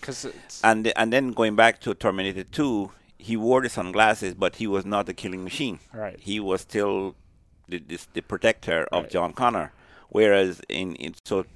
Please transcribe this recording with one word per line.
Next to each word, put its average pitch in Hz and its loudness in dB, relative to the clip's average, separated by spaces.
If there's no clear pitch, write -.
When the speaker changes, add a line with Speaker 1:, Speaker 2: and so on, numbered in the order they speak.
Speaker 1:
'cause - -12
it's - -14
Speaker 2:
and 110 6
th-, 113 0
and 113 2
then 131 2
going 110 0
back 113 6
to 110 -4
Terminator 95 -2
two, 110 -2
he 113 -6
wore 123 4
the 120 -4
sunglasses, 104 2
but 95 0
he 113 -4
was 98 0
not 101 -2
the 95 -8
killing 92 -10
machine. 98 -6
Speaker 1:
Right. 107 -12
Speaker 2:
He 101 -6
was 95 -2
still 98 -4
the, 87 -8
this, 76 -14
the - -6
protector 92 0
of 82 0
Speaker 1:
Right. - -14
Speaker 2:
John 87 -2
Connor. 110 0
Whereas 98 4
in, 90 -6
in, - -10
so 95 -2